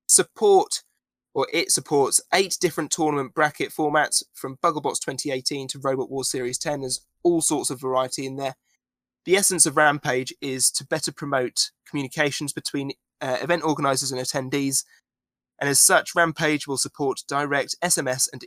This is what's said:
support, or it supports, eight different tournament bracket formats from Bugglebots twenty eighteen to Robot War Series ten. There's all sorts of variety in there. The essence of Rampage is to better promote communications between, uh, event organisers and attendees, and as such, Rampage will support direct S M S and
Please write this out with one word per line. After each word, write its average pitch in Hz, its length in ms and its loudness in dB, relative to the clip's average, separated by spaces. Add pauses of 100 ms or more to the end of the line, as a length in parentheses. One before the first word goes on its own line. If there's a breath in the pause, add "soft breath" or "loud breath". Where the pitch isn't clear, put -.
support, - 760 4 (500)
or 135 180 0
it 165 200 0
supports, 143 500 2 (120)
eight 185 280 2
different 160 300 0
tournament 147 420 0
bracket 147 380 0
formats 151 520 0 (100)
from 135 300 -12
Bugglebots 143 380 0
twenty 139 300 -6
eighteen 131 380 -6
to 143 100 -10
Robot 135 320 -2
War 135 120 -6
Series 127 340 -4
ten. 147 240 -6
There's 127 240 -8 (180)
all 170 180 4
sorts 147 280 0
of 135 120 -6
variety 131 440 -2
in 135 100 -8
there. 139 200 -6 (680)
The 175 100 4
essence 190 300 4
of 147 120 0
Rampage 147 640 2
is 131 300 0
to - 140 -8
better 156 260 -4
promote 139 600 -2 (180)
communications 143 640 -4
between, 139 380 -6 (300)
uh, 131 200 -4
event 165 220 -2
organisers 139 480 0
and 127 100 -4
attendees, 135 600 -2 (760 soft breath)
and 139 100 -2
as 139 100 4
such, - 340 4
Rampage 160 540 2
will 135 100 -2
support - 500 -2
direct 143 540 -2
S 175 160 0
M 143 100 -2
S 131 240 0
and 127 160 -14